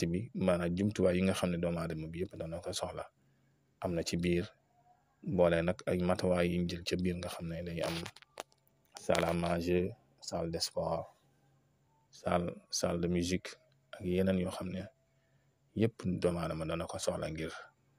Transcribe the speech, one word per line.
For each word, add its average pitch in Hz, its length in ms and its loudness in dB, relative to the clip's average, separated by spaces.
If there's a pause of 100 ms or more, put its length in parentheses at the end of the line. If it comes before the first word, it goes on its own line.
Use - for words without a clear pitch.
bi, 90 280 -2
maanaam 87 420 2
jumtuwaay 95 420 4
yi 92 60 4
nga 95 100 4
xam 92 180 0
ne 85 60 0
doomu 85 220 0
aadama 82 280 -4
bi 82 140 -8
yëpp - 160 -6
dana 82 240 -6
ko - 120 -8
soxla, - 300 -6 (760)
am 92 120 -2
na 82 100 0
ci 90 140 -2
biir. 87 300 2 (760)
Boole 87 400 4
nag 90 240 0
ay 92 120 2
matuwaay 90 520 4
yi 87 80 0
ñu 87 100 0
jël 87 140 -6
ca - 140 -2
biir, 90 180 0
nga 90 140 -6
xam - 180 -8
ne 82 160 -6
day 85 180 -6
am 85 140 -2 (1040)
salle 85 260 2
à 82 80 2
manger, 87 640 2 (240)
salle 85 320 -4
de 82 80 -4
sport, 82 560 -4 (960)
salle, 87 440 0 (160)
salle 90 300 0
de 87 80 0
musique 87 480 0 (360)
ak - 120 -14
yeneen 92 360 2
yoo 90 120 -2
xam 92 180 -8
ne 92 140 -6 (920)
yëpp 110 280 0 (160)
doomu 87 200 2
aadama 80 260 -4
dana 82 200 -2
ko - 140 -8
soxla 80 320 -2
ngir, 78 220 -6 (460)